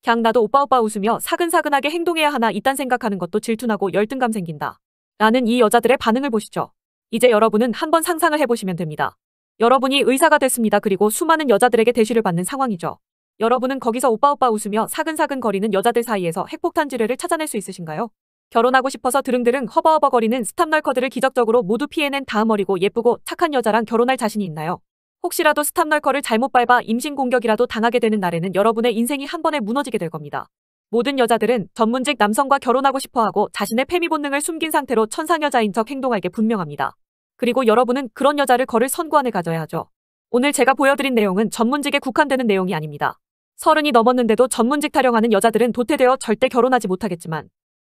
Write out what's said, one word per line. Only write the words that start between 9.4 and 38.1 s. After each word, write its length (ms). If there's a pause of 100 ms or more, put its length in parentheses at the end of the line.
여러분이 460
의사가 320
됐습니다. 420
그리고 300
수많은 400
여자들에게 420
대시를 300
받는 240
상황이죠. 540 (420)
여러분은 400
거기서 280
오빠 220
오빠 180
웃으며 380
사근사근 540
거리는 320
여자들 300
사이에서 460
핵폭탄 380
지뢰를 300
찾아낼 300
수 100
있으신가요? 520 (420)
결혼하고 380
싶어서 320
드릉드릉 440
허버허버거리는 800
스탑널커들을 640
기적적으로 520
모두 260
피해낸 380
다음 260
어리고 280
예쁘고 460
착한 280
여자랑 320
결혼할 320
자신이 280
있나요? 340 (420)
혹시라도 420
스탑널커를 580
잘못 320
밟아 300
임신 320
공격이라도 520
당하게 320
되는 220
날에는 340
여러분의 400
인생이 300
한 160
번에 180
무너지게 380
될 120
겁니다. 380 (420)
모든 300
여자들은 540
전문직 440
남성과 420
결혼하고 400
싶어하고 540
자신의 320
페미 240
본능을 320
숨긴 300
상태로 360
천상여자인 640
척 180
행동할 300
게 80
분명합니다. 680 (420)
그리고 300
여러분은 460